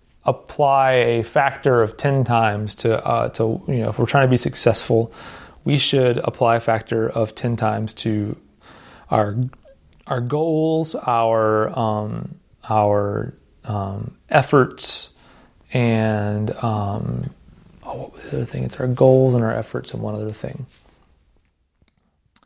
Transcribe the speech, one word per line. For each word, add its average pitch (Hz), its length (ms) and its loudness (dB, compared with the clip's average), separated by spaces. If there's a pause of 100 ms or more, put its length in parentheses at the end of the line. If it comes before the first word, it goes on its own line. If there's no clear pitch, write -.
(260)
apply 135 640 2
a 120 320 2
factor 135 580 2
of 107 140 0
ten 139 300 0
times 107 500 0
to, 113 300 0
uh, 117 240 0
to, 113 380 -2
you 135 100 0
know, 113 120 0
if 107 80 -6
we're 123 80 2
trying 135 220 4
to - 20 4
be 127 80 4
successful, 117 720 0 (520)
we 143 140 2
should 127 420 2
apply 117 380 2
a - 20 2
factor 113 500 0
of 113 240 -2
ten 117 220 -2
times 110 380 -2
to 107 440 -2 (720)
our, 104 260 2 (680)
our 127 160 -4
goals, 160 720 -2
our, 113 800 2
um, 107 580 -4 (340)
our, 104 640 0 (320)
um, 101 520 -6 (120)
efforts, - 800 2 (640)
and, 110 800 0 (120)
um, 107 680 -4 (560)
oh, - 120 -12
what - 160 -14
was - 100 -20
the - 140 -8
other 123 80 -4
thing? 131 180 -8
It's 127 160 -8
our 131 80 -2
goals 131 460 6
and 120 100 2
our 113 100 0
efforts 117 400 -8
and 117 80 -8
one 107 140 -6
other 107 160 -6
thing. - 340 -12 (1800)